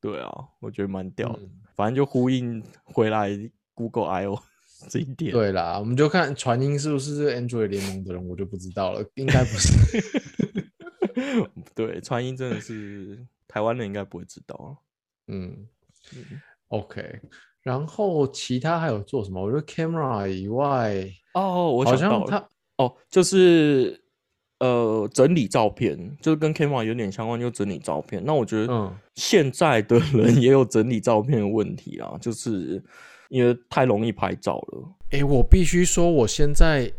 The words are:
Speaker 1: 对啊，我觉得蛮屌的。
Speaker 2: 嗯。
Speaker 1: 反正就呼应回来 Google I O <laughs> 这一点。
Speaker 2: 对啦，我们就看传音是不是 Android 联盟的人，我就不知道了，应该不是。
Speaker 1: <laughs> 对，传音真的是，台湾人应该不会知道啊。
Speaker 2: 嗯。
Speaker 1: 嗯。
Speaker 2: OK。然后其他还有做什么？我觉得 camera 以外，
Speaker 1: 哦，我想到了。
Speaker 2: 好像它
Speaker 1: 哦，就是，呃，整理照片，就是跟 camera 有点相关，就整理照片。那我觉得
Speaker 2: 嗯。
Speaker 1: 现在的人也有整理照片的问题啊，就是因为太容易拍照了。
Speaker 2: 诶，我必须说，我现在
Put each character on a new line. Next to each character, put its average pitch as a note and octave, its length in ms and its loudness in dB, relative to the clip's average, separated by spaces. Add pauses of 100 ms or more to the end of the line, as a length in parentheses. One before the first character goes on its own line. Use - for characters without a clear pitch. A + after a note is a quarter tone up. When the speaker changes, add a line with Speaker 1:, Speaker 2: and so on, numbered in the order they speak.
Speaker 1:
对 F#2+ 200 -8
啊， A1 100 -12 (300)
我 A2 100 -12
觉 G#2 120 -8
得 G2+ 60 -4
蛮 F#2+ 220 -8
屌 A2 200 -8
的。 A2+ 120 -10
Speaker 2:
嗯。 F#2+ 80 -20 (240)
Speaker 1:
反 G#2 140 0
正 B2 80 -2
就 C#3 100 2
呼 B2+ 240 0
应 A#2+ 320 -4 (220)
回 A2 260 0
来 G#2 260 0 (380)
Google A2+ 340 -4
I F#2+ 180 -2
O G2+ 140 -6 (220)
<laughs> - 260 -20
这 - 120 -4
一 E3+ 40 -4
点。 C3+ 280 -8
Speaker 2:
对 A2 180 2
啦， F2 300 -2
我 G#2 40 -8
们 A#2+ 120 -4
就 D3 120 4
看 D3 280 0
传 B2 260 -2
音 C#3+ 160 -2
是 D3+ 140 -4
不 C#3 80 -2
是 D3 340 -4
Android A#2+ 320 -4
联 G2 160 -4
盟 F#2+ 220 -8
的 F2+ 100 -10
人， F2+ 140 -10
我 F2+ 80 -10
就 F#2+ 100 -8
不 - 100 -12
知 F#2 140 -12
道 F#2 220 -4
了， G#2+ 120 -6 (120)
应 C3+ 100 -6
该 C3 160 4
不 A2+ 160 -4
是。 - 420 4 (1120)
Speaker 1:
<laughs> B3+ 600 -4
对， A2 260 -6
传 B2 240 -4
音 C3 120 -8
真 C3 120 -8
的 A2+ 120 -6
是， G#2 680 -16 (220)
台 - 120 -4
湾 A2+ 160 0
人 A#2+ 80 -6
应 G2 80 -8
该 G2+ 120 -6
不 F2+ 140 -14
会 F2+ 60 -14
知 - 220 -20
道 - 80 -16
啊。 - 160 -16 (560)
Speaker 2:
嗯。 G2 400 -12 (480)
Speaker 1:
嗯。 B2+ 100 -18 (440)
Speaker 2:
OK。 - 520 -10 (440)
然 B2+ 200 -4
后 D#3+ 440 0
其 - 320 -6
他 E3 180 -2
还 E3 80 -2
有 A2 140 -2
做 A2 240 -6
什 G2 80 -12
么？ F#2 100 -6
我 G2 80 -4
觉 C3 60 -2
得 D3+ 80 -4
camera D3 640 -4
以 F#2+ 180 -6
外， A#2 580 -2 (280)
Speaker 1:
哦， F3+ 400 0
我 B2 120 0
想 B2+ 140 4
到 F3+ 120 2
了。 A3 100 0
Speaker 2:
好 - 100 -6
像 G3+ 100 -2
它 - 80 -20 (360)
Speaker 1:
哦， B2 100 -2 (160)
就 F#3 120 6
是， E3+ 800 4 (600)
呃， A2+ 520 2
整 D3+ 220 6
理 B2+ 140 2
照 A2 200 2
片， F#2+ 520 -4
就 D#3+ 100 0
是 D#3 60 2
跟 D3+ 180 0
camera C#3+ 300 0
有 A2 100 -2
点 A2+ 160 -4
相 A2 160 -8
关， A#2 140 -4
就 A#2+ 100 -4
整 G2+ 180 -4
理 F2+ 100 -6
照 D2+ 240 -6
片。 F#2 220 -10
那 D3+ 100 0
我 C3 100 2
觉 G#2+ 200 -2
得 A#2 80 -4
Speaker 2:
嗯。 G2+ 220 -4 (200)
Speaker 1:
现 D#3 360 2
在 C3+ 320 2
的 A#2+ 160 4 (140)
人 A#2 280 6
也 A#2+ 100 6
有 C3+ 140 8
整 A2+ 260 2
理 A2+ 100 -2
照 A2 220 2
片 B2 180 0
的 G2+ 80 0
问 G2+ 260 -2
题 - 260 -14
啊， - 200 -12
就 A#2 120 -6
是 F#2+ 500 -6 (480)
因 B2+ 160 4
为 A#2+ 100 4 (140)
太 C#3 140 2
容 A2 200 2
易 A#2 80 -2
拍 F#2+ 220 -4
照 - 240 -6 (140)
了。 - 160 -16 (220)
Speaker 2:
诶， C#3+ 140 0
我 C#3 180 4
必 F#3+ 220 8
须 F3 200 4
说， E3+ 260 4
我 C3+ 160 4
现 D3+ 260 4
在 D3 460 6